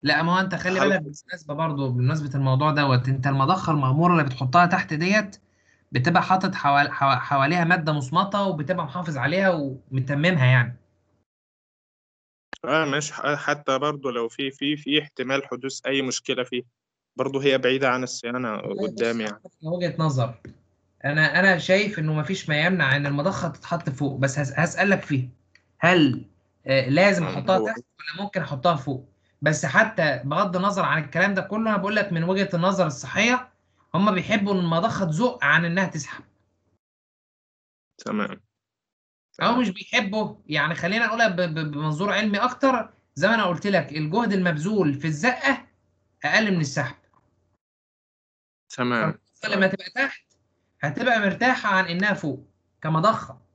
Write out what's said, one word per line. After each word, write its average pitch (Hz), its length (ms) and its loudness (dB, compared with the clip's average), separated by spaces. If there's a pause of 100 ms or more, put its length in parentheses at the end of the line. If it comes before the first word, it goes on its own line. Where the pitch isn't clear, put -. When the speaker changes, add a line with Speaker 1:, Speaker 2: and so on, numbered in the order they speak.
Speaker 1:
لا، 151 200 2
ما 175 120 2
هو 185 40 2
أنت 190 160 -2
خلي 185 240 -2
Speaker 2:
هل 190 100 4
Speaker 1:
بالك 190 120 2
بالمناسبة 151 520 -12
برضو، 143 380 -2
بمناسبة 139 440 0
الموضوع 135 360 2
دوت، 135 360 2
أنت 131 200 0
المضخة 139 440 2
المغمورة 147 400 4
اللي 160 120 4
بتحطها 131 420 4
تحت 170 280 0
ديت 190 420 0 (560)
بتبقى 165 320 2
حاطط 185 320 2
حوال-، 143 360 2
حوا-، 135 280 2
حواليها 143 440 2
مادة 160 300 2
مصمتة، 180 500 0
وبتبقى 170 420 -2
محافظ 160 320 -8
عليها 175 320 2
ومتممها 143 960 0
يعني. 123 300 4 (1900)
Speaker 2:
آه، 151 200 2
ماشي. 147 280 -4
ح-، 147 220 -2
حتى 143 440 -2
برضو 143 300 -4
لو 117 180 -4
في، 135 240 -6
في، 143 260 -4
في 147 240 -2
احتمال 135 460 -4
حدوث 127 380 -10
أي 135 160 -2
مشكلة 123 420 -4
فيه، 123 200 -6 (520)
برضو 135 240 -4
هي 135 180 2
بعيدة 131 320 2
عن 127 140 0
الصيانة 120 500 -6
Speaker 1:
والله 101 340 -4
بص، - 60 -2
Speaker 2:
قدام 117 280 -2
يعني. 104 200 -8 (220)
Speaker 1:
وجهة 175 360 -4
نظر. 127 420 0 (640)
أنا، 151 340 2
أنا 190 180 6
شايف 202 420 2
إنه 156 140 -2
مفيش 135 360 -4
ما 151 120 0
يمنع 160 340 2
إن 143 100 0
المضخة 147 420 -2
تتحط - 420 -6
فوق، 135 300 -4
بس 135 200 0
هس-، 139 200 -4
هسألك 175 440 2
فيه. 127 260 -2 (500)
هل، 160 460 4 (420)
آه، 131 220 2
لازم 175 340 4
Speaker 2:
آه، 147 100 -4
Speaker 1:
أحطها 165 240 0
Speaker 2:
هو 214 80 0
Speaker 1:
تحت 208 120 -6
ولا - 460 -14
ممكن 196 180 -6
أحطها 147 340 0
فوق؟ 131 340 -6 (320)
بس 156 240 0
حتى 156 600 2
بغض 175 300 -2
النظر 190 300 0
عن 147 180 0
الكلام 185 300 0
ده 190 80 0
كله، 220 280 -2
أنا 214 80 2
بقول 196 180 -2
لك 208 180 0
من 165 100 0
وجهة 190 300 0
النظر 180 340 2
الصحية، 220 640 -2 (440)
هم 202 220 4
بيحبوا 196 380 0
إن 190 60 2
المضخة 175 460 0
تزق 170 380 -2
عن 151 220 4
إنها 180 220 0
تسحب. - 360 -10 (1800)
Speaker 2:
تمام. 107 260 -4
Speaker 1:
أو - 60 -14 (1000)
Speaker 2:
تمام. 233 220 0
Speaker 1:
مش 226 100 2
بيحبوا، 202 680 -4 (120)
يعني 151 280 -2
خلينا 208 300 -2
نقولها 226 220 2
ب-، 180 140 -2
ب-، 156 300 -4
بمنظور 156 420 -2
علمي 202 240 0
أكتر، 247 560 0 (220)
زي 160 120 0
ما 233 80 4
أنا 214 100 0
قلت 175 220 -2
لك، 180 240 2
الجهد 165 420 -2
المبذول 175 600 2
في 135 140 -4
الزقة 247 580 0 (600)
أقل 202 280 2
من 170 80 2
السحب. 135 340 -4 (1700)
Speaker 2:
تمام. 120 420 -2
Speaker 1:
فالمضخة - 460 -8
لما 190 100 4
Speaker 2:
تمام. - 20 4
Speaker 1:
تبقى - 200 -8 (180)
تحت - 180 -12 (560)
هتبقى 233 380 0
مرتاحة 220 500 0
عن 190 160 2
إنها 180 280 0
فوق 151 340 -6 (340)
كمضخة. 160 600 0 (140)